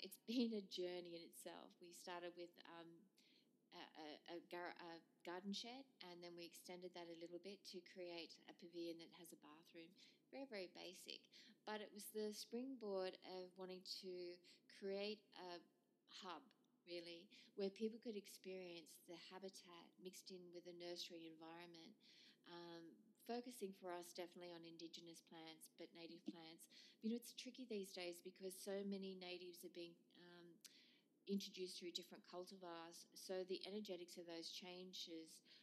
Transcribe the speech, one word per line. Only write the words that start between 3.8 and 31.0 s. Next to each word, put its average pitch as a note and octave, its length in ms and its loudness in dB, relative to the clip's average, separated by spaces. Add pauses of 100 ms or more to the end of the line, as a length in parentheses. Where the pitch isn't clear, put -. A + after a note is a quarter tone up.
a, D#3 120 -2 (280)
a - 20 0 (140)
gar-, F3 240 2
a F3 160 -4 (320)
garden F#3 280 2
shed, A#3+ 360 0 (200)
and F3 120 -6
then F3 160 -4
we E3+ 80 -4
extended F3+ 480 -4
that F3 160 -2
a E3+ 120 -4
little E3+ 200 -2
bit F#3+ 200 -6 (120)
to F#3 160 -2
create E3+ 480 -2 (120)
a E3 120 -8
pavilion E3+ 400 0
that E3 160 -10
has F3 160 -10
a D#3+ 80 -12
bathroom. E3 480 -10 (400)
Very, C4+ 200 0
very G3 280 4
basic. E3+ 480 -4 (400)
But G#3+ 160 4
it G#3 120 -2
was G3+ 200 -4
the G#3+ 220 6
springboard A3 800 4 (220)
of F3+ 180 -2
wanting F#3 280 -4 (180)
to F3+ 340 0 (400)
create G3+ 460 4 (160)
a F3 240 -2 (580)
hub, F3 220 -2 (460)
really, E3+ 360 -2 (300)
where G3 160 10
people A3 320 4
could A3 140 2
experience F#3 920 -4
the E3+ 140 -6 (100)
habitat F#3 560 -6 (160)
mixed F#3 300 -6
in F3+ 180 -4
with F3 160 -6
a F3 140 -4
nursery E3+ 500 0
environment, E3 640 -8 (560)
um, E3+ 320 -4 (460)
focusing A#3+ 500 4
for F3+ 160 2
us F3 160 0
definitely F3 400 -2
on E3+ 160 -4
Indigenous E3 640 -6
plants, D#3+ 480 -8
but E3+ 160 -4
native E3+ 320 -6
plants. E3 400 -4 (340)
You A3 140 8
know, - 20 10
it's - 220 -2
tricky B3+ 320 -4
these G3 240 2
days F3 240 0
because F#3 400 -4
so G3 240 4
many F#3+ 320 4
natives F3+ 480 -2
are F3 140 -6
being, E3+ 180 -2 (240)
um, F3 300 -12 (800)